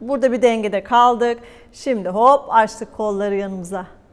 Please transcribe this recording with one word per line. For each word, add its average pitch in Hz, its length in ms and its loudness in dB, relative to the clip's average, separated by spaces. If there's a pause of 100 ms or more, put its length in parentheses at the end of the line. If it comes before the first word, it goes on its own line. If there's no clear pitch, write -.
Burada 247 320 -2
bir 233 100 -2
dengede 214 420 0
kaldık. 240 540 2 (340)
Şimdi 214 360 -6
hop 240 400 4
açtık - 480 -2
kolları 208 380 -4
yanımıza. 190 520 -8 (260)